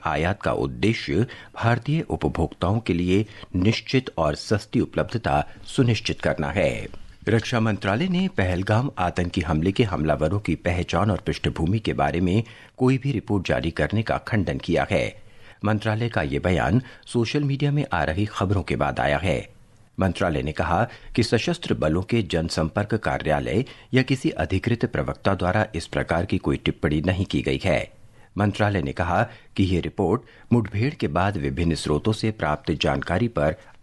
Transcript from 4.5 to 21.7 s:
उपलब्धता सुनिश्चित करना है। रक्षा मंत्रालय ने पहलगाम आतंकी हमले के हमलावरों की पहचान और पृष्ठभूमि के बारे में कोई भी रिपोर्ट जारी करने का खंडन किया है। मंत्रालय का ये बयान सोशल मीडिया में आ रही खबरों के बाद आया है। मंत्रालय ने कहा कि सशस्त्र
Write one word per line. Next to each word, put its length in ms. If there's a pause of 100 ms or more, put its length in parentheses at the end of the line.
उपलब्धता 640 (240)
सुनिश्चित 540
करना 300
है। 360 (420)
रक्षा 320
मंत्रालय 480
ने 180 (100)
पहलगाम 640
आतंकी 420
हमले 320
के 120
हमलावरों 560
की 140 (100)
पहचान 460
और 100
पृष्ठभूमि 580
के 140
बारे 280
में 220 (340)
कोई 220
भी 140
रिपोर्ट 360
जारी 240
करने 300
का 160
खंडन 400
किया 320
है। 160 (580)
मंत्रालय 440
का 140
ये 180
बयान 420 (240)
सोशल 380
मीडिया 280
में 200
आ 120
रही 240
खबरों 340
के 140
बाद 240
आया 180
है। 300 (500)
मंत्रालय 440
ने 100
कहा 300 (320)
कि 80
सशस्त्र 520